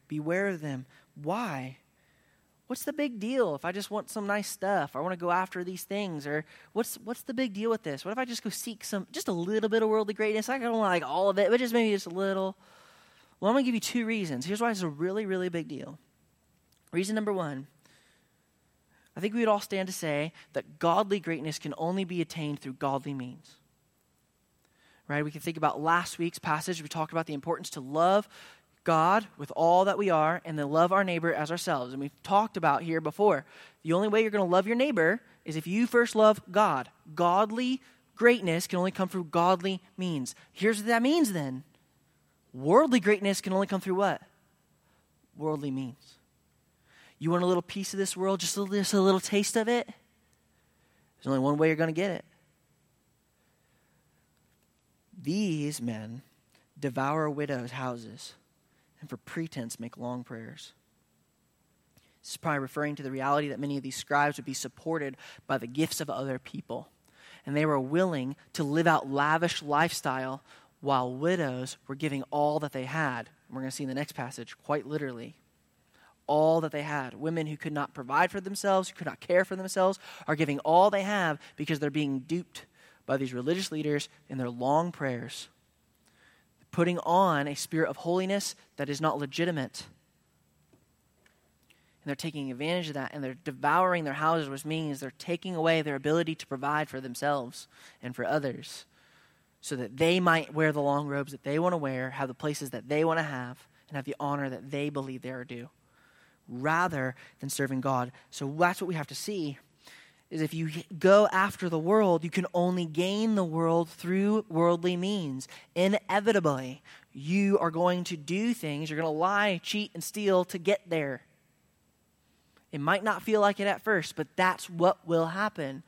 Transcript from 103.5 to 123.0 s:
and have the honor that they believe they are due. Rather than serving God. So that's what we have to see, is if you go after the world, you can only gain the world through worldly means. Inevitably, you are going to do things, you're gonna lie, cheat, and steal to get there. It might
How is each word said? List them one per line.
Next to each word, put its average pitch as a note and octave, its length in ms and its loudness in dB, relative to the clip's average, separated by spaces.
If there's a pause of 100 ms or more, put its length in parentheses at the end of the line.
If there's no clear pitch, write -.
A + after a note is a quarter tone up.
and D3+ 80 -10
have C3+ 100 -6
the C#3+ 140 -8
honor C#3+ 320 -2
that B2+ 180 -12
they C#3+ 220 -4
believe C3+ 320 -8
they B2+ 80 -8
are B2+ 120 -10
due. A#2+ 260 -12 (800)
Rather C#3+ 640 0 (240)
than C#3 100 -8
serving C3+ 320 -2
God. C3 300 -2 (200)
So C#3 260 -8
that's F3 240 2
what F3+ 60 -4
we F3+ 80 -4
have D3+ 120 -6
to C#3 80 -14
see, D#3+ 420 -6 (720)
is D#3+ 120 -4
if D#3 120 -2
you D#3+ 160 -4 (280)
go G3+ 340 8
after F#3+ 380 0
the D#3+ 100 0
world, F3+ 440 4
you E3+ 60 -4
can F3 240 0
only F3+ 320 2
gain G3 500 0
the G3 80 2
world E3 460 2
through G3+ 600 0
worldly E3+ 480 2
means. F3 500 -2 (280)
Inevitably, F3 1080 2 (320)
you G3 460 2
are E3+ 120 0
going F3+ 340 2
to F3 120 -8
do F#3+ 360 -2
things, D3+ 360 -6
you're D3+ 100 -4
gonna D#3+ 120 -2
lie, F#3+ 520 2
cheat, G#3 300 -4
and E3 100 -10
steal G3 420 2
to G3 120 -8
get F#3+ 300 0
there. D3 340 -4 (1500)
It C#3+ 100 -6
might F3+ 220 2